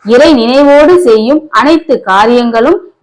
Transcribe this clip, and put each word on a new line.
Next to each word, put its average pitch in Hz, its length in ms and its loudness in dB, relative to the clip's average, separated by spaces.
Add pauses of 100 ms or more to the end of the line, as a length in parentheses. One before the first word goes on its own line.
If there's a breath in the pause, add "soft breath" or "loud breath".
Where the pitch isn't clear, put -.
(140)
இறை 269 200 2
நினைவோடு 285 600 2 (120)
செய்யும் 233 360 0 (180)
அனைத்து 302 340 -2 (160)
காரியங்களும் 233 720 -2 (240)